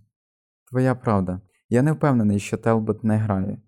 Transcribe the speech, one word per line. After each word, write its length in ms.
Твоя 260
правда, 460
я 120
не 100
впевнений, 480
що 180
Телбот 460
не 140
грає. 500